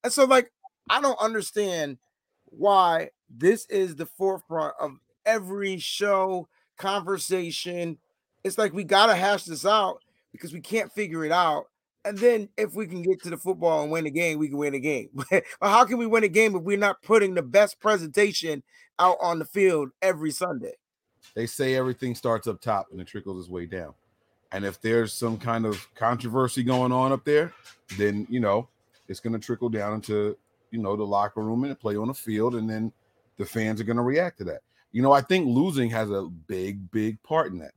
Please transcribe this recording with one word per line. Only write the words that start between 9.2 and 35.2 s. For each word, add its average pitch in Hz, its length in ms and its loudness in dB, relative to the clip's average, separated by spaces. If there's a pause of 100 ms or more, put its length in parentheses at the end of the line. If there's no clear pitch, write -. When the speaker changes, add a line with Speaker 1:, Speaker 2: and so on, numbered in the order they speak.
Speaker 1:
this 156 200 -10
out 196 380 2 (300)
because 156 200 -14
we 170 80 -12
can't 208 320 -4
figure 165 320 -6
it 151 80 0
out. 165 360 2 (360)
And 202 140 -4
then 220 380 4
if 214 180 -4
we 202 120 -6
can 170 160 -10
get 185 200 0
to 170 80 -8
the 165 60 -6
football 165 460 0
and 147 80 -4
win 160 160 -2
a 147 40 -4
game, 160 280 0
we 151 100 0
can 143 100 -4
win 147 160 -2
a 139 40 -2
game. 131 300 -2 (120)
<laughs> - 100 -8
But 185 140 2 (160)
how 214 240 6
can 233 140 0
we 233 80 -2
win 220 160 2
a 208 60 2
game 208 260 4
if 175 80 -4
we're 196 160 0
not 202 240 0
putting 202 320 4
the 170 80 0
best 196 380 4
presentation 165 840 0 (360)
out 180 220 6
on 170 200 0
the 151 40 -4
field 165 460 2 (120)
every 160 280 0
Sunday? 170 440 -6 (600)
Speaker 2:
They 113 120 -4
say 131 280 -2
everything 127 400 -2
starts 113 320 -2
up 104 140 -6
top 104 320 -2
and 92 80 -14
it 87 80 -14
trickles 95 320 -10
its 85 100 -16
way 87 160 -8
down. 82 280 -12 (580)
And 98 120 -6
if 98 160 -6
there's 113 320 0
some 113 240 -4
kind 113 300 -2
of 101 180 -4 (120)
controversy 120 680 0
going 127 300 2
on 131 180 2
up 135 140 -2
there, 151 280 2 (460)
then, 104 320 0
you 123 80 -2
know, 110 300 0 (400)
it's 98 100 -10
gonna 113 220 -6
trickle 120 280 -4
down 107 260 -4
into, 104 420 -2 (340)
you 117 80 -8
know, 101 160 -2
the 107 100 -2
locker 101 360 -2
room 113 240 -2
and 139 140 -8
play 104 180 -4
on 107 100 -4
the 139 80 -6
field, 113 400 -2
and 110 160 -4
then 110 220 -6 (440)
the 104 80 -6
fans 110 360 -4
are 107 40 -6
gonna 120 180 -2
react 156 360 -2
to 98 60 -10
that. 80 160 -8 (320)
You 120 100 0
know, 135 80 6
I - 100 8